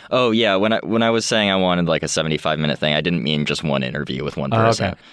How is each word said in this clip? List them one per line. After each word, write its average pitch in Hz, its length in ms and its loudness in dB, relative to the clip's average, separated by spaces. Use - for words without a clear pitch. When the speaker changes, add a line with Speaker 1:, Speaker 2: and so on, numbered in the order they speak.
Speaker 1:
Oh, 127 200 2
yeah. 110 260 4
When 107 160 2
I, 110 60 2
when 113 240 0
I 113 60 2
was 113 160 0
saying 107 240 2
I 95 80 2
wanted, 90 300 2
like, 80 160 0
a 78 40 -2
seventy-five 78 520 -2
minute 76 200 -2
thing, 76 140 0
I 76 80 0
didn't 85 220 -2
mean 76 220 -2
just 73 180 -4
one 69 200 -2
interview 67 400 -6
with - 140 -8
one 69 160 -4
Speaker 2:
Oh, 113 40 0
okay. 110 100 4
Speaker 1:
person. 110 280 0